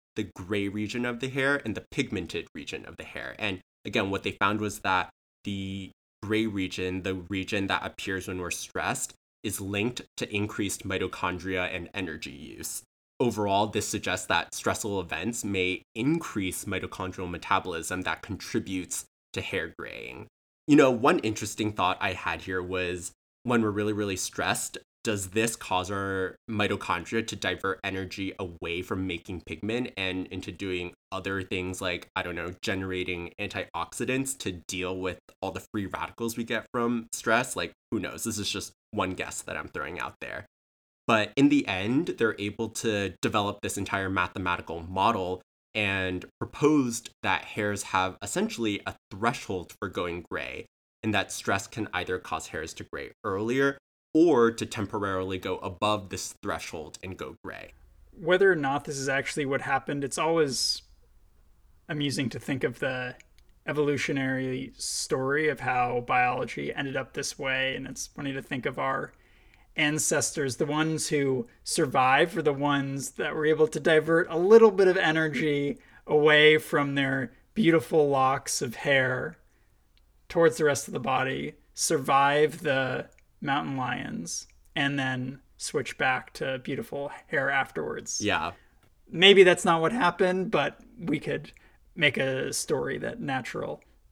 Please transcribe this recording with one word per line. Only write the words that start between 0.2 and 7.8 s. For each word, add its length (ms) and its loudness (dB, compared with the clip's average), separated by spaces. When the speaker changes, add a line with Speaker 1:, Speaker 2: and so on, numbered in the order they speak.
Speaker 1:
gray 320 -2
region 380 -4
of 140 -4
the 80 -4
hair 380 0
and 100 -4
the 160 -8
pigmented 640 -4
region 300 -10
of 120 -16
the 60 -14
hair. 340 -10
And 220 -4
again, 260 0
what 140 -2
they 80 -2
found 300 2
was 180 -4
that 300 0
the 480 -6
gray 240 2
region, 560 -2
the 140 -2
region 520 -2
that 180 0